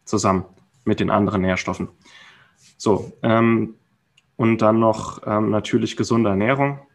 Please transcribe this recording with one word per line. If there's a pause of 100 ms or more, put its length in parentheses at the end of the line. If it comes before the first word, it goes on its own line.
zusammen (380)
mit
den
anderen
Nährstoffen. (880)
So,
ähm, (600)
und
dann
noch,
ähm,
natürlich
gesunde
Ernährung, (160)